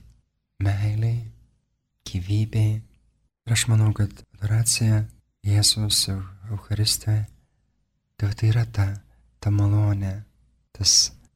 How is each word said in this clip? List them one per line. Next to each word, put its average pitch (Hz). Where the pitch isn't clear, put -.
meilei, 107
gyvybei. 107
Ir 117
aš -
manau, 110
kad 104
adoracija, 110
Jėzus, 104
Eu-, 95
Eucharistija, 107
tai 104
va 104
tai 110
yra 113
ta, 101
ta 104
malonė, 101
tas -